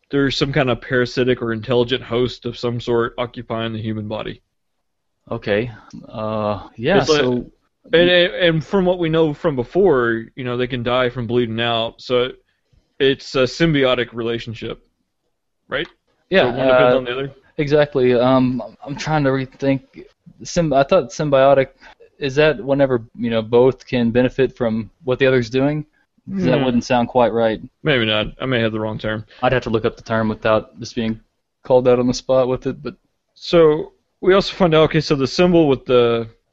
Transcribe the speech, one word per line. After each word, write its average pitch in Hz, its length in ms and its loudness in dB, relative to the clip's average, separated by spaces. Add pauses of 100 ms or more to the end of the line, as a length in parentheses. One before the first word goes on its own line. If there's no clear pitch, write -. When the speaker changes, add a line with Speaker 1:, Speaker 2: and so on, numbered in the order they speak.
(100)
Speaker 1:
there's 139 260 0
some 143 160 -2
kind 135 180 0
of 117 100 -2
parasitic 123 600 -2
or 117 120 -4
intelligent 120 500 -2
host 120 440 -4
of 117 120 -10
some 120 220 -4
sort 120 380 -2
occupying 117 560 -8
the 110 80 -8
human 107 260 -6
body. 107 340 -10 (880)
Speaker 2:
Okay. 113 400 -2 (380)
Uh, 107 680 -6
yeah, 156 220 0
Speaker 1:
It's 143 120 0
like 151 100 2
Speaker 2:
so 127 300 -2 (420)
Speaker 1:
and, 175 180 4
and, 180 240 2
and 165 300 0
from 196 220 0
what 180 120 0
we 165 100 -2
know 160 260 2
from 156 220 -4
before, 120 760 0
you 139 100 -12
know, 123 120 -4
they 127 100 -2
can 123 160 -6
die 123 280 0
from 120 180 -8
bleeding 117 320 -2
out, 117 400 -4
so 127 300 -2 (680)
it's 135 360 0
a 131 100 2
symbiotic 127 680 0
relationship, 113 720 -8 (840)
right? 147 200 -8 (420)
Speaker 2:
Yeah, 180 120 2
Speaker 1:
So 127 60 2
one 120 80 -4 (100)
depends 127 280 4
Speaker 2:
uh, 131 40 2
Speaker 1:
on 127 60 -4
the 120 80 -6
other? 139 200 -6 (240)
Speaker 2:
exactly. 143 580 2
Um, 127 480 2 (220)
I'm 139 120 -10
trying 151 280 -2
to 135 60 2
rethink. 135 760 -4 (360)
Symb-, 160 320 -2
I 135 80 4
thought 147 280 2
symbiotic, 139 580 4 (500)
is 135 180 -6
that 147 260 2
whenever, 131 420 0 (120)
you 117 140 -4
know, 113 120 0
both 120 440 2
can 120 240 0
benefit 123 460 0
from 113 340 -4 (140)
what 127 140 -2
the 135 80 2
other's 123 240 2
doing? 143 360 -2 (440)
'Cause 190 140 -4
that 127 140 2
Speaker 1:
Hmm. 131 60 0
Speaker 2:
wouldn't 120 200 0
sound 120 240 0
quite 127 240 2
right. 113 260 0 (240)
Speaker 1:
Maybe 135 220 0
not. 107 220 0 (140)
I - 40 -6
may 127 160 -2
have 110 120 0
the 110 80 -6
wrong 107 180 -6
term. 110 260 -6 (180)
Speaker 2:
I'd 127 100 0
have 127 100 -2
to 120 80 -8
look 110 160 -2
up 110 100 -2
the - 60 -20
term 113 260 -2
without 110 500 -2
just 117 160 -16
being 110 260 -6 (420)
called 127 260 2
out 123 100 4
on 123 80 0
the 127 80 0
spot 131 340 -2
with 127 180 -6
it, 139 160 -8
but 127 140 -12 (380)
Speaker 1:
So 160 580 2 (280)
we 185 140 4
also 196 200 0
find 170 200 2
out, 156 160 6
okay, 160 100 0
so - 140 -2
the 135 120 0
symbol 170 420 4
with 131 180 0
the, 117 420 2 (240)